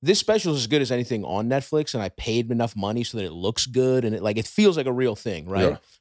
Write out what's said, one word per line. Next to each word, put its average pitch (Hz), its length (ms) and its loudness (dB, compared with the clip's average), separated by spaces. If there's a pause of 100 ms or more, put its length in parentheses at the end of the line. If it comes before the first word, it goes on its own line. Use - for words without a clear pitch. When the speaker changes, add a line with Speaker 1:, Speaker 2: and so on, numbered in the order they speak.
Speaker 1:
this 185 160 4
special 214 360 2
is 139 80 0
as 113 60 -4
good 147 140 2
as 127 120 -2
anything 120 320 -2
on 98 240 -2
Netflix, 143 440 0
and 117 80 -2
I 98 80 -2
paid 117 420 -2
enough 117 240 0
money 107 280 -2
so - 140 -8
that 101 80 -4
it 82 80 -8
looks 92 320 -2
good 127 400 2
and 110 100 0
it, - 80 -6
like, 107 140 0
it 110 100 -4
feels 202 300 4
like 139 80 -2
a 127 80 0
real 123 220 0
thing, 87 340 -6
right? 95 220 2
Speaker 2:
Yeah. - 60 -6 (240)